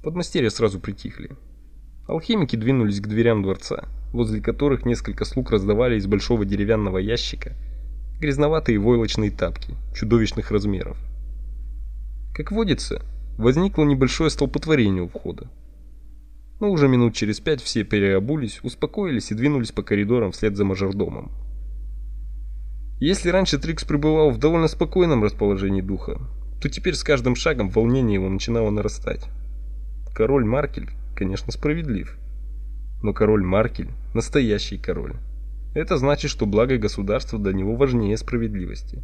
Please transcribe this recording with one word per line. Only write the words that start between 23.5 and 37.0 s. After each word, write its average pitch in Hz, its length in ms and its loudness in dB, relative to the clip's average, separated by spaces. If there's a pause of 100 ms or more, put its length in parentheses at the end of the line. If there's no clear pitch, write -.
Трикс 156 260 -4
пребывал 156 460 4
в 113 80 -2
довольно 160 300 4
спокойном 160 540 4
расположении 98 580 2
духа, 95 400 -4 (400)
то 143 80 -2
теперь - 260 -2
с - 100 -6
каждым 123 320 4
шагом 117 340 0
волнение 117 440 4
его 95 140 2
начинало 107 420 0
нарастать. - 580 -4 (840)
Король 123 300 4
Маркель, 135 460 -2 (260)
конечно, 98 360 -4
справедлив. 151 680 -4 (840)
Но 104 120 0
король 107 280 4
Маркель 98 460 2 (240)
настоящий 110 640 0
король. 73 380 -6 (600)
Это 175 220 0
значит, 143 340 2
что - 140 -2
благо 113 320 4
государства 104 600 -2